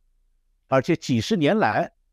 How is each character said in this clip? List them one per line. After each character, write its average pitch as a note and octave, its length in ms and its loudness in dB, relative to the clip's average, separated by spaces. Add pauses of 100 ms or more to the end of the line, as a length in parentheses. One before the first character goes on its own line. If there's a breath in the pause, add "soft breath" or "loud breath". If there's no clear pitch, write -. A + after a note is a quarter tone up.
(680)
而 C3 120 2
且 D#3+ 160 0
几 A#3 240 -2
十 - 160 -2
年 E3 220 2
来 C3+ 340 0 (200)